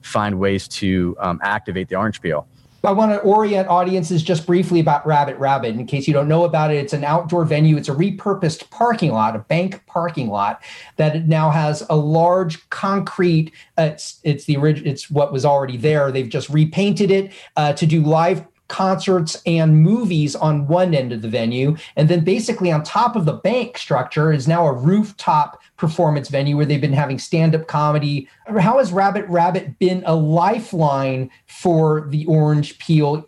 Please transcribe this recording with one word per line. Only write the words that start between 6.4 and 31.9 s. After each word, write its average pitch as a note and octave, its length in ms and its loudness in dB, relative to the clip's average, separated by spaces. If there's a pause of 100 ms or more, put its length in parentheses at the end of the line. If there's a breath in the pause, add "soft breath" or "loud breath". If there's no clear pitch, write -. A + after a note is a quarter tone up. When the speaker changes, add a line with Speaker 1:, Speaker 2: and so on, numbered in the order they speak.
Speaker 2:
about D#3 260 0
it, D3+ 60 0
it's C#3+ 180 -4
an C#3+ 100 -4
outdoor E3+ 400 0
venue. D#3 320 4
It's - 140 -6
a C#3 40 -2
repurposed F#3+ 760 -2
parking A3+ 420 -2
lot, A2 240 0
a G#2+ 40 -6
bank F3+ 460 -4
parking E3 420 -4
lot, G2+ 340 -4 (340 loud breath)
that D#3 180 0
it E3 120 -2
now D#3 240 2
has D3+ 400 0
a D#3 60 2
large E3 760 0
concrete, F3+ 800 0 (240 loud breath)
uh, D#3+ 160 2
it's, - 300 -16
it's D3 240 -2
the D3 100 0
orig-, D3+ 300 0
it's - 240 -6
what D3 200 2
was C3 140 -4
already C#3 320 2
there. C#3+ 340 0
They've B2+ 180 -4
just C3 200 -6
repainted F3+ 600 0
it, G3 220 0 (240 loud breath)
uh, D3 180 0
to F3 100 -2
do D#3+ 180 2
live E3 440 2 (220)
concerts F#3+ 760 -2
and D#3+ 380 4
movies F3+ 520 2
on D3 320 0
one F3 280 2
end B2+ 180 -2
of A2+ 80 -8
the A2+ 80 -8
venue. B2 480 0 (200 loud breath)
And D3+ 120 4
then E3+ 160 2
basically G3+ 480 0
on D3+ 100 0
top A3+ 320 0
of F#3 120 0
the C#3 80 0
bank A#3 420 -2
structure D3+ 560 0
is C3+ 160 0
now E3+ 180 2
a C#3 60 2
rooftop D#3 880 0 (160 soft breath)
performance D#3 540 -2
venue C#3+ 260 0
where D3+ 80 2
they've C#3+ 160 0
been C#3+ 140 0
having C3+ 240 -2
stand-up D#3+ 480 0
comedy. D3 600 -2 (200 loud breath)
How A3 320 2
has A3+ 120 0
Rabbit G3 380 0
Rabbit F3 500 0
been F#3 280 0
a E3 100 2
lifeline D3+ 1120 0 (160 loud breath)
for D#3 640 0